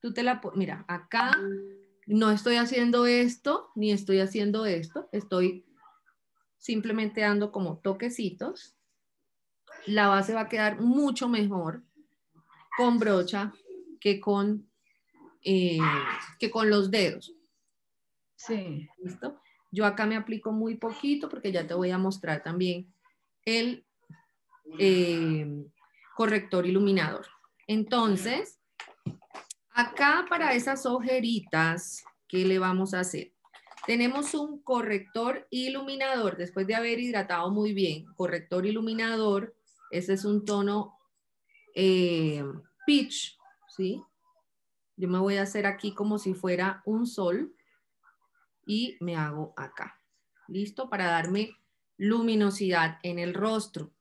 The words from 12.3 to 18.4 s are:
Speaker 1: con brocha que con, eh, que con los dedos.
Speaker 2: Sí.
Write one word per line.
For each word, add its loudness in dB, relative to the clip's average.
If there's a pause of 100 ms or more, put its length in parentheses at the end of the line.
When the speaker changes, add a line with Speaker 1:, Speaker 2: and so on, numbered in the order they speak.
Speaker 1:
con 4
brocha 2 (460)
que 2
con, 0 (760)
eh, 2 (600)
que 0
con 4
los 6
dedos. 0 (1000)
Speaker 2:
Sí. -6 (140)